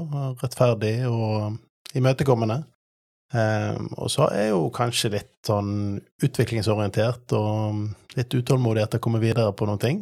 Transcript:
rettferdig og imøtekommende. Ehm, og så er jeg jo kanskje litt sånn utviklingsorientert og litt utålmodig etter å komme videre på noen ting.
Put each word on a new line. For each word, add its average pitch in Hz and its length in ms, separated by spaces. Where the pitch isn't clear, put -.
rettferdig 113 560
og 107 480
imøtekommende. 131 680
Ehm, 107 600
og - 160
så - 160
er - 220
jeg 214 80
jo 165 80
kanskje 120 400
litt - 300
sånn 101 560
utviklingsorientert 107 1080
og 107 840
litt 123 180
utålmodig 123 480
etter 107 160
å - 80
komme 113 160
videre 113 320
på 107 160
noen 104 100
ting. 151 220